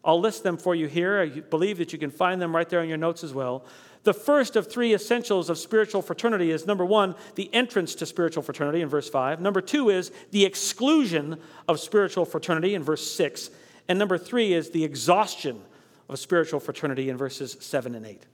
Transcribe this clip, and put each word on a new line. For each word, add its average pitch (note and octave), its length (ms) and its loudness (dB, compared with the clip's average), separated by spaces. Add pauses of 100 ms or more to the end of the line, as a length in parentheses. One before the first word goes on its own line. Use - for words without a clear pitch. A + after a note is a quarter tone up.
I'll E3 160 4
list G#3+ 220 -2
them E3+ 160 -2
for F3+ 160 0
you D#3+ 140 -2
here. F3 320 0
I D#3 220 -2
believe F3 360 -2
that E3+ 160 -6
you D#3+ 60 -12
can C#3 100 -6
find F3+ 320 -2
them E3 140 -2
right E3 140 0
there F3 120 0
in E3 80 -4
your D#3+ 80 -4
notes E3 260 -2
as D3 100 -12
well. C3 300 -4 (400)
The G#3 100 4
first C#4+ 420 2
of G#3 160 0
three A#3 220 2
essentials G#3 560 0
of E3 80 0
spiritual G#3+ 440 0
fraternity F3+ 500 0
is, D#3+ 140 -2
number F#3+ 200 0
one, G3 300 4 (200)
the - 180 -6
entrance A3 420 0
to E3 100 -6
spiritual D#3+ 380 -2
fraternity D3 360 -2
in E3 80 -2
verse C#3+ 220 -2
five. C#3 320 0
Number G3 180 2
two A#3+ 300 2
is F3+ 240 0 (180)
the G3+ 140 6
exclusion F#3+ 920 2 (300)
of D#3 140 2
spiritual F#3+ 420 2
fraternity E3 520 0
in F3+ 60 -4
verse D3+ 240 -2
six. - 440 -2 (400)
And F3+ 100 2
number F#3+ 180 2
three G#3+ 360 0
is E3 160 0
the D#3+ 160 0
exhaustion C#3 800 0 (440)
of C3+ 100 -10
spiritual D#3+ 440 0
fraternity C3+ 480 -4
in B2+ 80 -6
verses C3 420 -8
seven B2+ 340 -6
and A2 120 -12
eight. G#2 280 -18